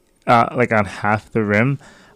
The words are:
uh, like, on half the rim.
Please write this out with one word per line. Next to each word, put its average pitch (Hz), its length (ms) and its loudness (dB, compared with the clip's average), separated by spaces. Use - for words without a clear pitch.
uh, 120 280 4
like, 120 180 -2
on 107 120 2
half 107 460 -4
the 113 120 -2
rim. 110 360 0